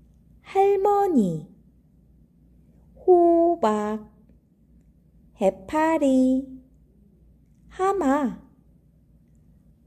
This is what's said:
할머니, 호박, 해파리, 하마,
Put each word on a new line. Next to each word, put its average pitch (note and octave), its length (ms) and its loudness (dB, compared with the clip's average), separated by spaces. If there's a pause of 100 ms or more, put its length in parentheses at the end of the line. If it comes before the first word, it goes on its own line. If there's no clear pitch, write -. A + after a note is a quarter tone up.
(400)
할머니, G4 1120 0 (1500)
호박, E4 1040 2 (1300)
해파리, C4+ 1040 0 (1200)
하마, D4 760 -2 (1500)